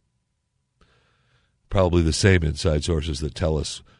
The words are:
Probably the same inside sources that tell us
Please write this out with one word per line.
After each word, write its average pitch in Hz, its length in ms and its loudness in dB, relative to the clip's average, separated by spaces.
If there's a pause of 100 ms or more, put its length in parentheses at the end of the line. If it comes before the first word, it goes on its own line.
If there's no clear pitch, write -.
(1700)
Probably 90 320 2
the 80 120 2
same 95 280 4
inside 76 420 -2
sources 78 360 -4
that 73 160 -8
tell 78 240 -2
us - 240 -8 (160)